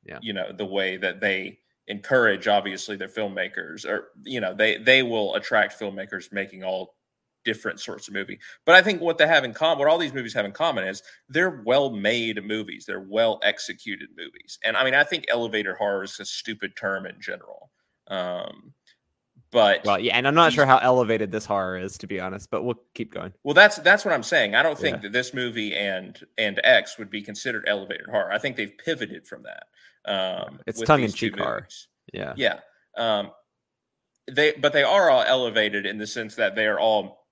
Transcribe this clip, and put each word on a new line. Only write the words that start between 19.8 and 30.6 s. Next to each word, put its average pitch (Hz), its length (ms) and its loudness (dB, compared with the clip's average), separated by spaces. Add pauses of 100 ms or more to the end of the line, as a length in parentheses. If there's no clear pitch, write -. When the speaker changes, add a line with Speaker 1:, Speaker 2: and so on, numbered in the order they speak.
Speaker 1:
Well, 101 140 4
yeah, 113 180 0
and 127 120 2
I'm 143 60 2
not 165 160 8
Speaker 2:
these 123 60 -2
Speaker 1:
sure 143 100 6
how 131 120 8
elevated 110 540 2
this 110 140 -6
horror 92 320 -2
is, 95 200 -10
to - 80 -14
be 92 140 -6
honest, 95 300 -10
but 87 120 -4
we'll 120 180 -4 (140)
keep - 180 -10
going. - 200 -10 (100)
Speaker 2:
Well, 143 120 -2
that's, 208 240 8
that's 190 260 4
what 190 80 0
I'm 131 100 0
saying. 113 320 0
I 127 80 6
don't 151 160 2
think 147 200 -2
Speaker 1:
Yeah. 104 60 -12
Speaker 2:
that 101 80 -10
this 123 200 -2
movie 113 420 -4
and, 95 460 -6 (160)
and 104 260 -2
X - 360 4
would 104 120 -12
be 104 120 -10
considered 110 440 -8
elevated 98 440 -4
horror. 101 200 -2
I 104 80 -2
think 131 180 -6
they've 104 280 -8
pivoted 113 420 -6
from - 180 -16
that, 50 200 -18 (480)
um, 92 540 -6